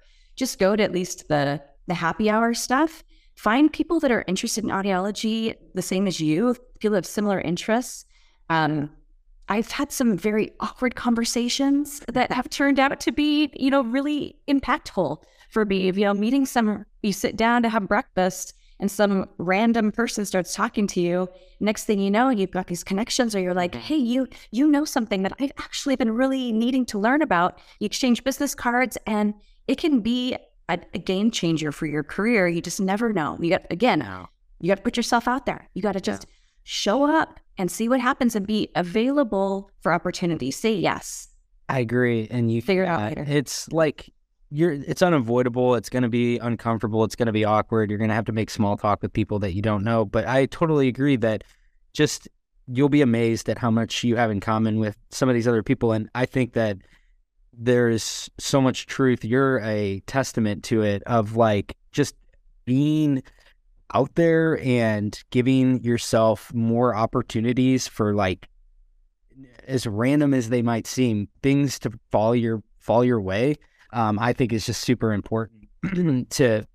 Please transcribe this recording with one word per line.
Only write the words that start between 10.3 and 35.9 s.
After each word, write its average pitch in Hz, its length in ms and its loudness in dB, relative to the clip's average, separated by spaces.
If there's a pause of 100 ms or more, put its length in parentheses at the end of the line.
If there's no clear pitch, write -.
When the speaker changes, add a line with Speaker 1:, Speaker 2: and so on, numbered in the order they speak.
Speaker 1:
awkward 240 340 -4
conversations 247 1080 0 (120)
that 247 180 0
have 247 200 -4
turned 277 280 2
out 277 220 0
to - 100 -2
be, 294 440 0
you 269 160 0
know, 277 120 2
really 277 540 -4 (120)
impactful 240 720 -2 (300)
for 220 140 2
me. 190 220 0
You 180 60 2 (120)
know, 202 100 2
meeting 254 320 0
some, 214 400 0 (160)
you 208 100 0
sit - 240 -4
down 233 280 2
to 233 40 2
have 220 200 -2
breakfast 185 640 -2 (240)
and 202 120 -2
some 202 380 0 (100)
random 214 540 2
person 226 320 -4
starts 185 300 -4
talking 208 340 -2
to 185 120 -2
you. 180 280 0 (320)
Next 214 240 -2
thing 208 160 0
you 196 100 0
know, 240 200 2
you've 196 200 0
got 185 180 -4
these 175 140 -6
connections, 220 520 -2
or 196 60 0
you're 180 140 -2
like, 175 180 -2
Speaker 2:
Mm-hmm. 120 80 -10
Speaker 1:
"Hey, 302 160 -4
you, 247 300 0 (240)
you 269 180 2
know 294 160 4
something 214 380 -2
that 190 160 -2
I've 277 200 -2
actually - 380 -4
been 233 160 0
really 262 380 0
needing 240 360 0
to 214 120 -6
learn 254 240 2
about." 180 380 0 (180)
You 208 80 -4
exchange 240 380 0
business 269 320 -2
cards, 247 500 -2
and 208 280 0 (340)
it 269 100 0
can 294 220 2
be 247 340 -2 (340)
a, 175 120 -2 (140)
a 202 40 -6
game 196 320 0
changer 156 400 -2
for 156 160 -8
your 151 160 -4
career. 202 460 0
You 170 120 -2
just 170 200 -8
never 208 320 0
know. 147 280 -4
You 170 100 0
got, - 200 0
again, 185 300 2
Speaker 2:
Yeah. 92 260 -10 (320)
Speaker 1:
you 165 100 -6
gotta 190 140 0
put 240 140 -2
yourself 240 320 0
out 254 180 -4
there. 165 280 -8
You 185 80 -6
gotta 196 180 -2